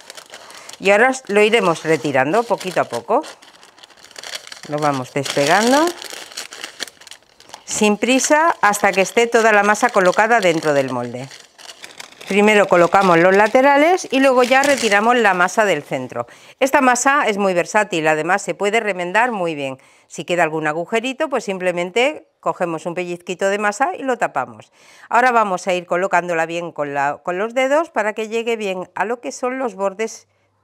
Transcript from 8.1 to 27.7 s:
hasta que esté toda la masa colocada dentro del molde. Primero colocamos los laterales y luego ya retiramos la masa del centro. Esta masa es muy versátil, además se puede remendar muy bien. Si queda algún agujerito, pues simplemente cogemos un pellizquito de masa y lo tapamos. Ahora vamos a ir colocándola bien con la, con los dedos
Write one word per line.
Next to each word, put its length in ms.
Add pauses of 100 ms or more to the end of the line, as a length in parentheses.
hasta 320
que 80
esté 280
toda 260
la 100
masa 260
colocada 520
dentro 320
del 180
molde. 380 (1000)
Primero 400
colocamos 500
los 180
laterales 760
y 80
luego 240
ya 180
retiramos 540
la 180
masa 320
del 180
centro. 440 (320)
Esta 220
masa 460
es 100
muy 160
versátil, 540
además 340
se 140
puede 240
remendar 520
muy 240
bien. 220 (300)
Si 180
queda 180
algún 240
agujerito, 600
pues 160
simplemente 840 (100)
cogemos 460
un 80
pellizquito 560
de 80
masa 380
y 80
lo 140
tapamos. 540 (380)
Ahora 220
vamos 360
a 60
ir 120
colocándola 600
bien 260
con 220
la, 300
con 140
los 160
dedos 360